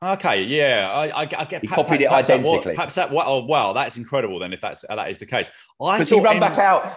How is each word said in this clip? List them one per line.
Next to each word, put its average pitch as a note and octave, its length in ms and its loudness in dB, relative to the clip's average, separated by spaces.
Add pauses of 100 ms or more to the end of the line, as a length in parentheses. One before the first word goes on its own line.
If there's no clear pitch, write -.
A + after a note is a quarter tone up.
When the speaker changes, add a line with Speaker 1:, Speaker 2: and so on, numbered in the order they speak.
Speaker 1:
Okay, F3 400 0
yeah, A#2+ 500 0
I, D3+ 140 -2
I, - 160 -6
I D#3 220 -8
get D#3+ 180 -10
Speaker 2:
He - 60 -6
Speaker 1:
perhaps, E3+ 200 0
Speaker 2:
copied D3 140 2
it C3 60 2
Speaker 1:
perhaps C3 200 4
that B2+ 140 6
wa-, D3+ 80 2
Speaker 2:
identically. F2+ 240 0
Speaker 1:
perhaps D#3 220 -4
that D#3+ 160 -2
wa-, D#3+ 120 0
oh, C3 200 0
wow, A#2+ 280 0
that's B2 240 -4
incredible A2+ 440 -4
then, F2+ 120 -8
if F2+ 80 -10
that's, - 280 -10
that G#2+ 220 -6
is B2+ 100 -12
the G#2+ 60 -14
case. A2+ 220 -4 (320)
I F#3+ 180 0
Speaker 2:
'Cause - 100 0
he A3 80 6
Speaker 1:
thought G3 80 6
Speaker 2:
ran G#3+ 120 6
Speaker 1:
M- - 40 -2
Speaker 2:
back G3+ 180 2
out F#3+ 380 2